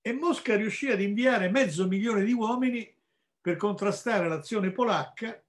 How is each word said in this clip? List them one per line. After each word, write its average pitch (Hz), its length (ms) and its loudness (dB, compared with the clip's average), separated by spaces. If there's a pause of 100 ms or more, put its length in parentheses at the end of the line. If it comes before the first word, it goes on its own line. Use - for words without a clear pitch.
E 226 120 -6
Mosca 269 420 0
riuscì 214 340 0
ad 208 120 2
inviare 208 500 2
mezzo 190 380 2
milione 196 360 0
di 226 80 2
uomini 240 640 -2 (440)
per 175 160 -2
contrastare 202 720 0
l'azione 185 420 -2
polacca 220 800 -2